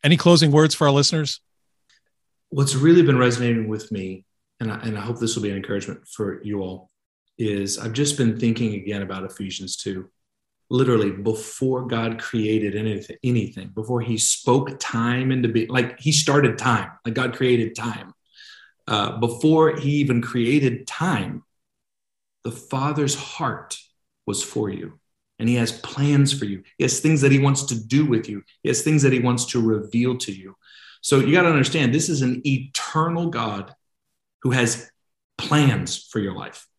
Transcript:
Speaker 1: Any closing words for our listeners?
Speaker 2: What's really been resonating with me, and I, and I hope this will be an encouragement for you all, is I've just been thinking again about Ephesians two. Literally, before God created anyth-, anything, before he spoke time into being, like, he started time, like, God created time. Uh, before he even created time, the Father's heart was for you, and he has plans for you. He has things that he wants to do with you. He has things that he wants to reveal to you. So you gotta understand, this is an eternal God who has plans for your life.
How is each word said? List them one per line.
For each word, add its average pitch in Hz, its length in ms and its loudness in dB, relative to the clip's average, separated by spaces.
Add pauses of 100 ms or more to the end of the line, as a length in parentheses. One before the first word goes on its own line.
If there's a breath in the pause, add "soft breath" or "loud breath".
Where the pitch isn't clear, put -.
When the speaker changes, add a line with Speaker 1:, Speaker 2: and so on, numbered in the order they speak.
Speaker 1:
Any 165 140 6
closing 165 340 6
words 151 220 6
for 156 140 2
our 139 60 4
listeners? 143 460 0 (1080)
Speaker 2:
What's 139 240 0
really 160 300 6
been 139 160 6
resonating 117 480 2
with 107 240 -6
me, 95 340 -8 (340)
and 110 120 -4
I, 104 80 -8
and 110 180 -6
I 101 40 -8
hope 117 180 -6
this 113 160 -2
will 104 80 -4
be 104 80 -4
an 98 60 -6
encouragement - 500 -8
for 101 360 -6
you 104 180 -6
all, 92 280 -10 (480)
is 101 400 -2
I've 113 160 -8
just 143 240 0
been 113 220 2
thinking 113 340 0
again 98 300 -8
about 95 220 -8
Ephesians 95 500 -10
two. 95 340 -10 (600)
Literally, 120 420 2
before 117 760 -4
God 113 320 -4
created 107 540 -2
anyth-, 107 500 -6
anything, 101 460 -2
before 113 320 -4
he 113 160 -4
spoke - 600 0
time 123 520 -2
into 127 160 0
being, 113 220 0
like, 127 280 -2
he 135 140 -2
started 139 460 2
time, 110 340 0 (140)
like, 117 80 -6
God 127 240 -4
created 117 360 2
time. 110 400 -10 (720 soft breath)
Uh, 107 320 -2
before 151 600 2
he 139 140 -2
even 131 300 2
created 120 640 0
time, 139 580 -4 (1000)
the - 80 -8
Father's 139 640 -4
heart - 600 -8 (480)
was 98 180 -4
for - 260 -4
you, 87 300 -12 (400)
and 113 80 0
he 120 80 2
has 117 160 0
plans 143 640 2
for - 100 -6
you. 98 200 -8 (140)
He - 60 0
has - 160 0
things 156 220 4
that 139 100 6
he 139 80 6
wants 135 240 2
to 117 160 -4
do 131 260 2
with 113 220 0
you. 104 160 -10 (180)
He - 60 -4
has - 140 0
things 156 220 4
that 131 100 6
he 127 60 2
wants 120 260 0
to 120 160 -2
reveal 113 560 0
to 104 160 -8
you. 95 240 -18 (440 soft breath)
So 135 180 4
you 127 120 2
gotta 175 160 6
understand, 139 460 2
this 156 160 0
is 139 140 0
an 123 220 -2
eternal 165 840 -2
God 107 440 -6 (680)
who 127 100 0
has - 400 0 (460)
plans 127 760 0
for 110 80 -4
your 98 160 -6
life. - 320 -16 (120)